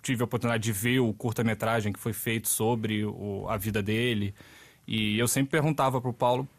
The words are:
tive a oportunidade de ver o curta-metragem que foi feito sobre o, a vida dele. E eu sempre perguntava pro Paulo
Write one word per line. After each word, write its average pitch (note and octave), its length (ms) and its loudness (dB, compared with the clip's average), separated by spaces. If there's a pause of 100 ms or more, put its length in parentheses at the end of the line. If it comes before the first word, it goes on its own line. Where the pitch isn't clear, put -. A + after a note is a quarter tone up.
tive B2 200 0
a - 20 4
oportunidade A2+ 400 0
de A2+ 80 2
ver A#2+ 280 2
o A2+ 120 2
curta-metragem A2 800 0
que G2 60 -8
foi A2+ 160 -4
feito A#2 340 -2
sobre A2 560 0
o, G2 440 -6
a A2 100 -2
vida G#2 240 -2
dele. G#2+ 520 0 (540)
E G#2+ 300 0
eu A#2+ 100 2
sempre C3+ 220 0
perguntava C3+ 500 2
pro B2 120 -4
Paulo B2 360 0 (100)